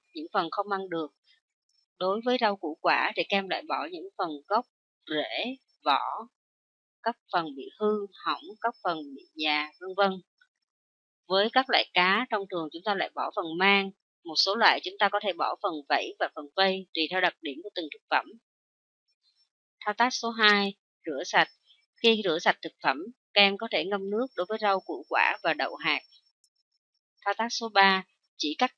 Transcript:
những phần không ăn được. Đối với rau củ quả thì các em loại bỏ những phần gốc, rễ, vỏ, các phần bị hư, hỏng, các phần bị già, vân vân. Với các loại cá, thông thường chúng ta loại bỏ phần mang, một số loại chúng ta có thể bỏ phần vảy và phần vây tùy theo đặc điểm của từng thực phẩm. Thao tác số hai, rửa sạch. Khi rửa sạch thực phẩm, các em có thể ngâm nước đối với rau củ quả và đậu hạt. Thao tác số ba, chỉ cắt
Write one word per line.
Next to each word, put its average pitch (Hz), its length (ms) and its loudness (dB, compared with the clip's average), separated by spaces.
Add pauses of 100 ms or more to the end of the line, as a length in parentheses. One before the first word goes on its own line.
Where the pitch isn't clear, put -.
(140)
những 160 180 -10
phần 180 180 0
không 202 220 -4
ăn 190 80 -2 (100)
được. 165 160 -4 (920)
Đối 190 260 0
với 247 160 2
rau 208 160 2
củ 156 240 -8
quả 156 360 2
thì 262 120 0
các 202 80 2
em 196 120 -2
loại 143 200 -4
bỏ 139 240 -2
những 175 160 -12 (100)
phần 175 120 -2 (180)
gốc, 220 180 0 (440)
rễ, 151 460 -4 (280)
vỏ, 143 440 -2 (760)
các 233 140 -2 (160)
phần 170 140 0 (100)
bị 131 80 -10 (160)
hư, 214 260 0 (180)
hỏng, 156 180 -4 (180)
các 233 140 -2 (100)
phần 170 140 -2 (180)
bị 135 60 -18 (120)
già, 151 360 -2 (100)
vân 185 160 -10
vân. 190 240 2 (1040)
Với 196 260 2
các 262 180 2
loại - 240 2
cá, 180 360 4
thông 202 200 -2
thường 165 220 -4
chúng 165 120 -14
ta 208 100 0
loại 180 200 -2
bỏ 135 220 -4
phần 165 220 -4
mang, 196 320 4 (340)
một 160 120 -10
số 196 180 2
loại 190 280 6
chúng 180 160 -10
ta 202 100 4
có 202 140 0
thể 202 100 -2
bỏ 147 300 -2
phần 185 100 0 (160)
vảy 131 300 0
và 165 160 0
phần 151 100 -12 (120)
vây 190 380 2
tùy 160 160 0
theo 185 100 -2
đặc 180 200 2
điểm 143 220 -8
của 202 120 -12
từng 165 180 -8
thực - 180 -20
phẩm. 139 160 0 (1500)
Thao 208 140 -4
tác 240 160 2
số 233 200 -6
hai, 208 440 4 (320)
rửa 143 180 -4
sạch. 175 240 4 (540)
Khi 226 220 4
rửa 170 140 2
sạch 185 240 2
thực - 100 -10 (100)
phẩm, 139 140 2 (380)
các 202 60 6
em 196 180 4
có 226 120 -6
thể 165 140 0
ngâm 196 260 -4
nước 226 160 0 (100)
đối 180 120 -2
với 220 120 -4
rau 196 200 2
củ 151 280 -10
quả 143 340 2
và 165 120 0
đậu 135 220 -4
hạt. 160 240 -2 (1200)
Thao 202 100 0
tác 226 160 -4
số 226 180 -6
ba, 196 360 6 (320)
chỉ 151 220 -4
cắt 254 200 2